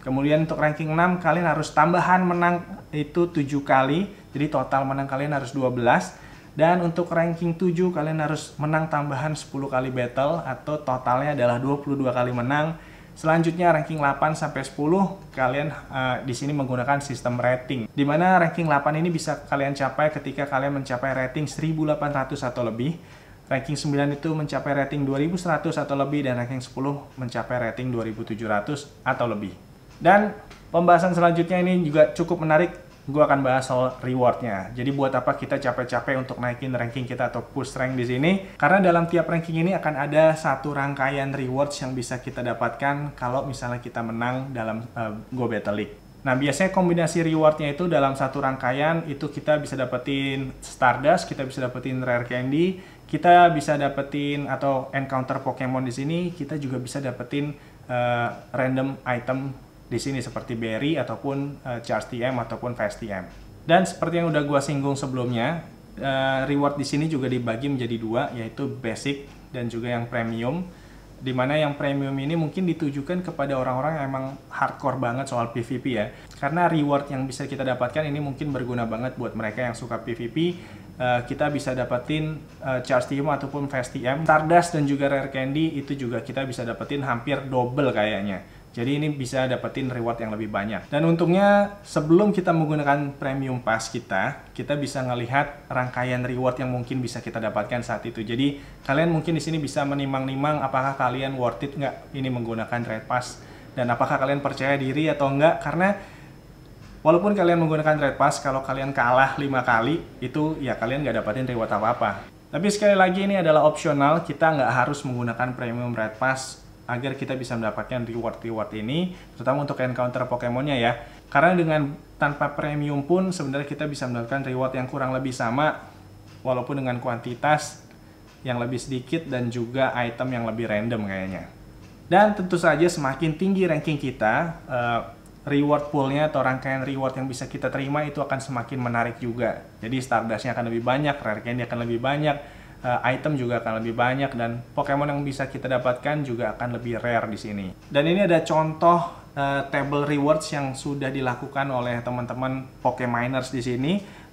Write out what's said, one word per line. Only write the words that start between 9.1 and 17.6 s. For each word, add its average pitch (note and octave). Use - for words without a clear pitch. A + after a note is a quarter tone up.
sepuluh C#3
kali B2+
battle C3
atau D3+
totalnya B2+
adalah A#2+
dua C#3
puluh C#3+
dua C3+
kali B2
menang. C#3+
Selanjutnya E3+
ranking D#3
delapan C#3+
sampai D3
sepuluh, F3
kalian, C3+
eh, C3
di B2
sini C#3+
menggunakan C3+
sistem B2
rating. B2+